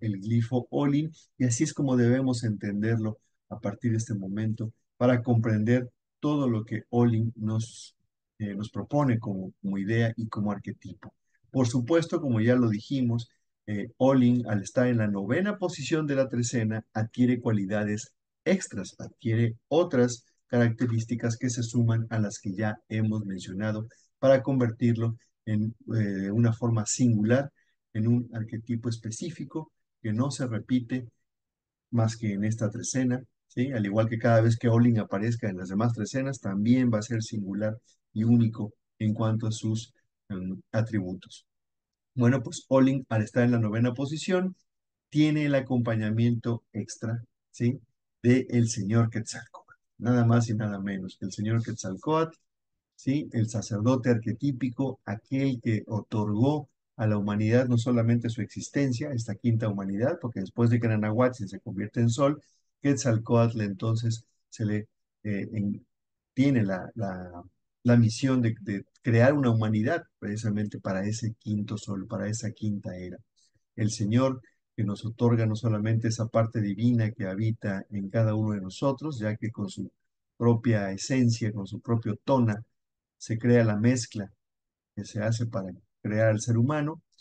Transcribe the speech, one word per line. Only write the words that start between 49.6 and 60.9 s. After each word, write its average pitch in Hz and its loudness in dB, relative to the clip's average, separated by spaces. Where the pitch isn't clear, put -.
Nada 120 2
más 117 4
y 107 -2
nada 104 -4
menos 98 -8
que 101 -8
el 95 -10
señor 113 -2
Quetzalcóatl, 117 -4
¿sí? 143 -2
El 110 0
sacerdote 117 0
arquetípico, 127 -2
aquel 131 -4
que 107 0
otorgó 107 0
a 113 0
la 107 2
humanidad 107 2
no 120 2
solamente 117 2
su 113 -6
existencia, 135 -4
esta 110 -6
quinta 113 0
humanidad, 98 -2
porque - -6
después 117 0
de 120 4
que 117 0
Nanahuatzin 110 0